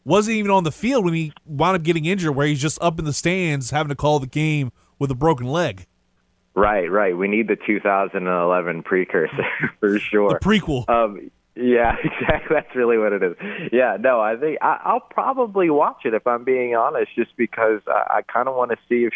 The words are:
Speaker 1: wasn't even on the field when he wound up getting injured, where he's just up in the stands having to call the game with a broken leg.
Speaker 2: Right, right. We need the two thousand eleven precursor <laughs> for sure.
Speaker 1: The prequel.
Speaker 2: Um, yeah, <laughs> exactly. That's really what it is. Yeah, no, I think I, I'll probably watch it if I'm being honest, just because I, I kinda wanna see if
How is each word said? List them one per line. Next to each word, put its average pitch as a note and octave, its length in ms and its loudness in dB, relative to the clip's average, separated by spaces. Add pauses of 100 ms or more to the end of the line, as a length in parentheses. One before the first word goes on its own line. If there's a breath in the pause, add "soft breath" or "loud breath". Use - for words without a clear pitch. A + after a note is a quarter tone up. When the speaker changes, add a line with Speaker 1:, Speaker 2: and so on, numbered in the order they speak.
Speaker 1:
wasn't G#3 320 2
even G#3 140 0
on F#3+ 140 4
the D#3 60 -2
field A#3 340 0
when E3+ 100 0
he D#3+ 180 -4 (120)
wound D#3+ 320 0
up E3+ 60 -2
getting E3 220 0
injured, E3 320 0
where C#3+ 100 2
he's D3 140 0
just D3+ 220 -2
up E3 160 0
in E3+ 60 -4
the D3 80 -2
stands D#3+ 580 -2
having D3+ 180 -2
to C#3+ 80 -6
call D3 240 2
the C3 60 -8
game D3+ 440 -2 (280)
with C#3 120 0
a C3 60 -4
broken B2+ 300 0
leg. B2+ 400 -4 (680)
Speaker 2:
Right, G2 360 2
right. F#2+ 260 0
We F#2+ 120 0
need G#2+ 200 0
the G#2 80 0
two G2+ 240 -2
thousand G2 460 0
eleven F2 560 0
precursor F2+ 600 0 (140)
<laughs> - 220 -6
for G#2 180 2
sure. G2+ 320 0
Speaker 1:
The F2+ 80 0
prequel. E3 500 0
Speaker 2:
Um, A2+ 420 0 (240)
yeah, A#2+ 440 2
<laughs> - 60 -6
exactly. D3+ 500 -2
That's C#3+ 200 -2
really A#2 240 2
what G#2+ 140 2
it G2 100 0
is. F2 140 0 (360 loud breath)
Yeah, A#2+ 280 2
no, B2 200 2
I G#2+ 160 0
think D3+ 260 -4
I, - 220 2
I'll G#3+ 160 0
probably G#3 680 0
watch D#3+ 340 2
it A2+ 100 0
if G#2+ 120 -2
I'm A#2+ 180 0
being B2 300 0
honest, A#2 400 0
just - 220 -4
because A2 500 0
I, - 340 0
I - 120 -10
kinda B2 200 0
wanna A#2+ 240 -2 (120)
see A#2+ 160 2
if A2+ 120 0